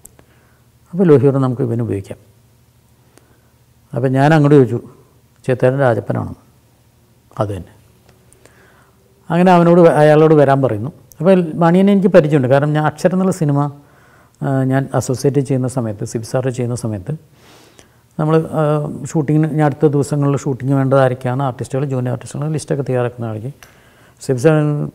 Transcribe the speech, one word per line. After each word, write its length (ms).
അപ്പോൾ 140
ലോഹി 220
പറഞ്ഞു, 140
"നമുക്ക് 220
ഇവനെ 200
ഉപയോഗിക്കാം." 360
അപ്പോൾ 140
ഞാൻ 260
അങ്ങോട്ട് 220
ചോദിച്ചു, 240
"ചേത്തേരൻ 320
രാജപ്പനാണോ?" 560
"അത് 80
തന്നെ." 240
അങ്ങനെ 220
അവനോട് 280
വ-, 80
അയാളോട് 460
വരാൻ 280
പറയുന്നു. 300
അപ്പോൾ 340
മണിയനെ 380
എനിക്ക് 160
പരിചയമുണ്ട്, 400
കാരണം 240
ഞാൻ 140
അക്ഷരം 260
എന്നുള്ള 200
സിനിമ, 400
ആ, 220
ഞാൻ 300
അസോസിയേറ്റ് 460
ചെയ്യുന്ന 280
സമയത്ത്, 360
സിബി 180
സാറ് 280
ചെയ്യുന്ന 260
സമയത്ത് 400
നമ്മൾ, 180
ആ, 260
ഷൂട്ടിങ്ങിന്, 500
ഞാൻ 120
അടുത്ത 200
ദിവസങ്ങളിൽ 500
ഷൂട്ടിങ് 360
വേണ്ടത് 280
ആരൊക്കെയാണ്, 420
ആർട്ടിസ്റ്റുകൾ, 420
ജൂനിയർ 280
ആർട്ടിസ്റ്റുകൾ 360
ലിസ്റ്റൊക്കെ 340
തയ്യാറാക്കുന്ന 440
ആൾക്ക് 260
സിബി 180
സാർ 560